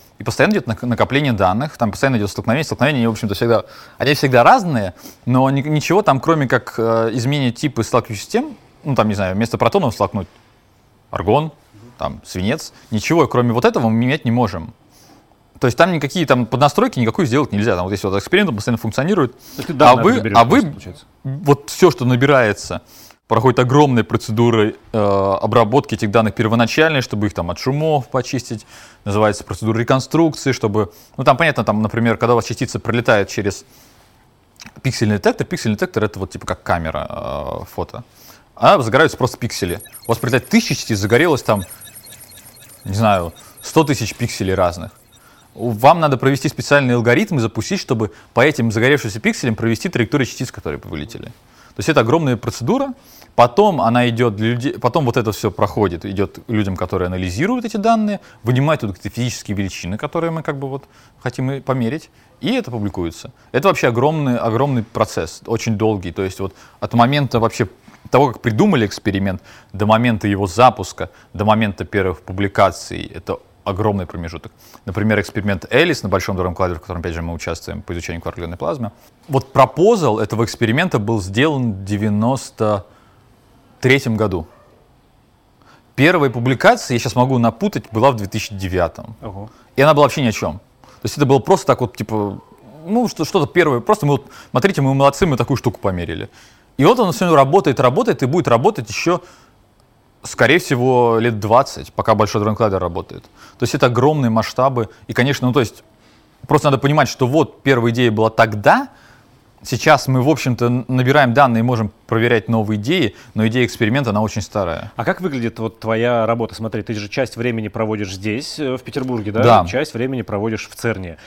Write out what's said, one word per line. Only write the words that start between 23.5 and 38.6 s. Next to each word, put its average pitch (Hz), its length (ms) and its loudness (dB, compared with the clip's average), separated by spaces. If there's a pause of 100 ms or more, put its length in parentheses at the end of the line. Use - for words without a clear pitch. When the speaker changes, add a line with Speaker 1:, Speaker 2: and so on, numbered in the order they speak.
Speaker 1:
огромные 127 460 4
процедуры, 113 720 0 (160)
э, 113 40 -2 (440)
обработки 113 540 2
этих 107 140 -4
данных 110 240 2
первоначальной, 120 680 2
чтобы 104 260 -4
их 95 60 -6
там 87 180 -4
от 87 80 -10
шумов 147 480 -2
почистить, 123 580 -6 (380)
называется 104 400 0
процедура 110 360 -4
реконструкции, 139 760 0
чтобы, 107 400 -2 (240)
ну, 135 80 -6
там, 135 100 6
понятно, 139 300 0
там, 107 160 0
например, 113 340 0
когда 120 180 2
у - 40 4
вас 110 80 0
частица - 340 -6
пролетает 113 480 0
через - 380 -6 (1160)
пиксельный 107 360 0
детектор, 226 280 0
пиксельный 113 300 -4
детектор — 107 300 -2
это 98 140 -6
вот 95 120 -8
типа - 140 -12
как - 180 -8
камера, 80 460 -4
э, - 560 -10 (100)
фото. - 300 -10 (500)
А 165 240 6